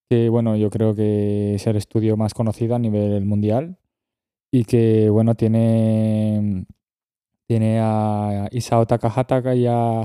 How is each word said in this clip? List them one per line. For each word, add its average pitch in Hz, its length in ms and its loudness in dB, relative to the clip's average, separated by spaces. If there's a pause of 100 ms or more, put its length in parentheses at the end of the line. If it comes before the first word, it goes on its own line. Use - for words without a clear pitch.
(100)
que, 117 180 2
bueno, 113 280 2
yo 107 140 2
creo 110 240 0
que 104 600 0
es 98 120 -4
el 110 100 0
estudio 107 400 0
más 107 180 -2
conocido 113 400 -2
a 120 60 -2
nivel 104 440 0
mundial 104 540 -2 (720)
y 123 120 2
que, 110 460 2
bueno, 110 260 2
tiene, 110 1300 0 (840)
tiene 110 320 0
a 104 720 -2
Isao 117 360 0
Takahata 123 680 -2
y 123 120 0
a 117 380 0